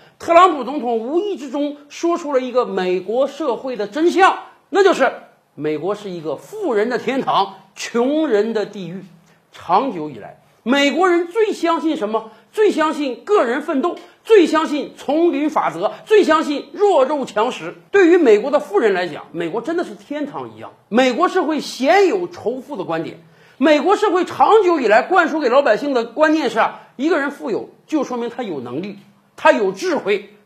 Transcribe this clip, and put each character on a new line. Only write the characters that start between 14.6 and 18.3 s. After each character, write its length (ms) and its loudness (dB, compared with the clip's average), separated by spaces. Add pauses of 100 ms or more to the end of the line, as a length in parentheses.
信 320 -6
丛 340 0
林 180 -2
法 200 -2
则， 240 -4 (120)
最 180 6
相 200 2
信 300 -6
弱 320 4
肉 180 -2
强 280 -2
食。 240 -10 (160)
对 160 6
于 100 6
美 220 6